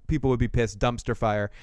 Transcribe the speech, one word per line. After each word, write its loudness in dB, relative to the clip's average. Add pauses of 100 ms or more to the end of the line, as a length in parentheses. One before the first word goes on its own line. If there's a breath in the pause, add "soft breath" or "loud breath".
people 2
would 2
be 2
pissed, 0
dumpster 0
fire, 0 (100)